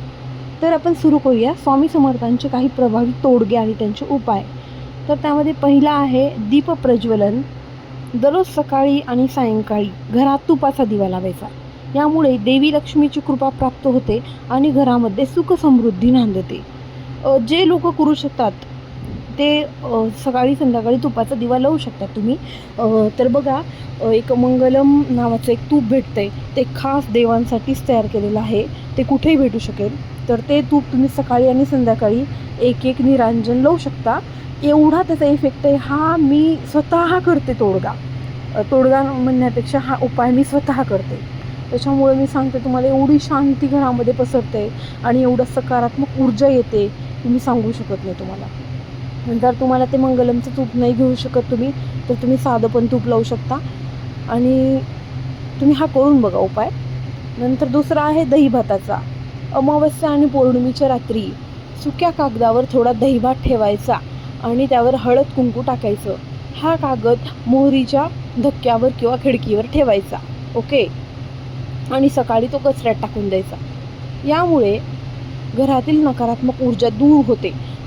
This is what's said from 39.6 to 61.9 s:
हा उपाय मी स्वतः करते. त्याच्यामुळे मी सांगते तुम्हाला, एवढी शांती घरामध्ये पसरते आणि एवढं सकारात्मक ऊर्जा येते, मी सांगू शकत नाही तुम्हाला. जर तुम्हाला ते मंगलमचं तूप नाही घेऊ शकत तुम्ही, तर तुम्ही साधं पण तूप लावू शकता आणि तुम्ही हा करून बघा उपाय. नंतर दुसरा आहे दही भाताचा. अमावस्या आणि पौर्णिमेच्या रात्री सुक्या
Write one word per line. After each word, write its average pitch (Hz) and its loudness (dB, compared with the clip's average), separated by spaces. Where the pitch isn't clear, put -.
हा 262 -4
उपाय 247 0
मी 254 4
स्वतः 269 0
करते. - -2
त्याच्यामुळे 269 2
मी 269 0
सांगते 269 -2
तुम्हाला, 254 0
एवढी 269 4
शांती 277 0
घरामध्ये 254 0
पसरते 233 -2
आणि 240 2
एवढं 247 2
सकारात्मक 254 -2
ऊर्जा 254 2
येते, 220 2
मी 240 2
सांगू 233 0
शकत 208 -6
नाही 185 -8
तुम्हाला. 196 -10
जर 247 4
तुम्हाला 254 2
ते 262 -2
मंगलमचं 247 0
तूप 262 -2
नाही 240 2
घेऊ 254 2
शकत 247 -2
तुम्ही, 254 0
तर 240 2
तुम्ही 254 0
साधं 233 0
पण 233 2
तूप 226 0
लावू 226 2
शकता 240 -4
आणि 262 2
तुम्ही 285 6
हा 294 0
करून 277 4
बघा 196 0
उपाय. 214 0
नंतर 254 0
दुसरा 294 2
आहे 302 2
दही 277 6
भाताचा. 208 0
अमावस्या 302 2
आणि 285 4
पौर्णिमेच्या 254 2
रात्री 240 -2
सुक्या 330 -2